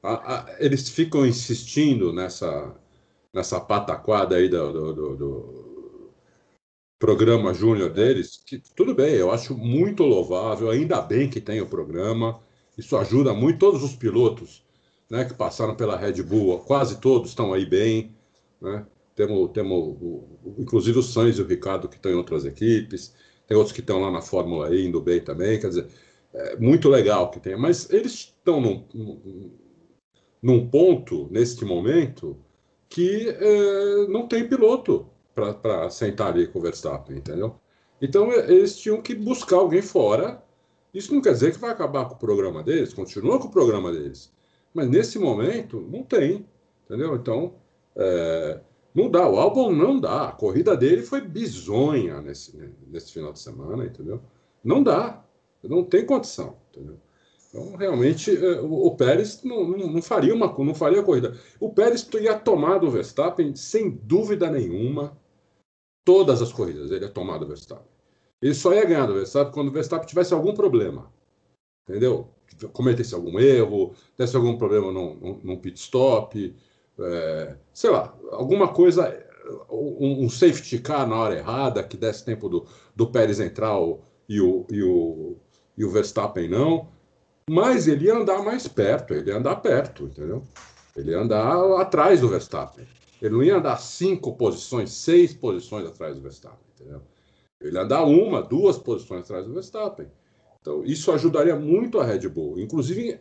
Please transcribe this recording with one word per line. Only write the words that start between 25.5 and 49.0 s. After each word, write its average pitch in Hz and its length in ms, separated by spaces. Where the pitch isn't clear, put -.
quer 107 100
dizer, 87 200
é - 240
muito 143 320
legal 104 420
que - 100
tenha, 98 180
mas 165 320
eles 226 220
estão - 480
num, 101 240
num, 98 560
num 120 280
ponto, 139 640
neste 113 340
momento, 101 720
que, 202 400
é, 202 800
não 202 180
tem 226 220
piloto 254 580
pra, 104 180
pra 92 380
sentar 101 420
ali 85 140
com - 120
o 85 40
Verstappen, 69 540
entendeu? 78 400
Então, 202 320
é, 226 180
eles 196 280
tinham 214 240
que 240 120
buscar 208 420
alguém 180 260
fora. 143 600
Isso 202 180
não 285 80
quer 208 120
dizer 131 200
que - 60
vai 254 120
acabar 139 360
com - 80
o - 40
programa 95 440
deles, 135 320
continua 104 440
com - 100
o - 20
programa 104 420
deles. 71 400
Mas 147 160
nesse 214 300
momento, 143 720
não 233 120
tem, 196 440
entendeu? 139 320
Então, 123 380
é, 82 640
não 226 160